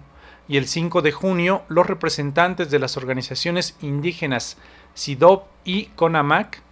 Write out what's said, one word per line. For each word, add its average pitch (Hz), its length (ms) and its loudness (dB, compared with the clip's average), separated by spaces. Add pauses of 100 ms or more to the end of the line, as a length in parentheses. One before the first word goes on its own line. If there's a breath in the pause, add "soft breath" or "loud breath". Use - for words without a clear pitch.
(460 loud breath)
y 143 100 0
el 135 100 0
cinco 170 360 -2
de 147 100 2
junio 185 560 0
los 160 180 4
representantes 165 840 -2
de 143 80 4
las 131 180 -4
organizaciones 131 840 -4
indígenas 143 760 -4 (380 loud breath)
sidob 165 480 4 (220)
y 190 220 -4 (100)
conamac, 165 760 0